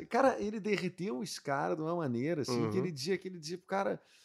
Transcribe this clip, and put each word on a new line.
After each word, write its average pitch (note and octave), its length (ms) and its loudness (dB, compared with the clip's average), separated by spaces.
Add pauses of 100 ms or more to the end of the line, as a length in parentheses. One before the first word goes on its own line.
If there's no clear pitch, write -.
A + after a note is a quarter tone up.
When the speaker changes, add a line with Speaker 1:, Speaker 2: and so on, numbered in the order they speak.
Speaker 1:
cara, B3 320 4
ele G#3+ 200 -2
derreteu F#3+ 640 -2
esse - 180 -6
cara D3 340 0
de D#3 80 -2
uma E3 140 0
maneira, D3 460 0
assim, A#2+ 220 2
Speaker 2:
Uhum. A2 60 2
Speaker 1:
que F#2+ 80 2
ele F3 140 0
dizia, D#3 260 -2
que F#3 100 -12
ele F#3 120 -10
dizia E3 180 -8
pro - 80 -20
cara, G3 340 0 (240)